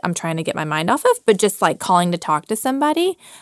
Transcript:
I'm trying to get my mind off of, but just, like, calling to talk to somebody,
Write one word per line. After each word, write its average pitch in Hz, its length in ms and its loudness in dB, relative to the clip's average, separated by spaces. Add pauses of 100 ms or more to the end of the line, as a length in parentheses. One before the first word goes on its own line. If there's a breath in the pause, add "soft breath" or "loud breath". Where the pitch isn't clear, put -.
I'm 175 100 -2
trying 165 240 -6
to 165 60 -4
get - 140 -6
my 156 80 -4
mind 156 260 -2
off 277 140 0
of, 494 80 6 (140)
but 214 120 4
just, 202 240 0
like, 165 160 2
calling 180 320 2
to 175 80 -2
talk 151 280 -4
to 220 100 -4
somebody, 294 600 0 (240 loud breath)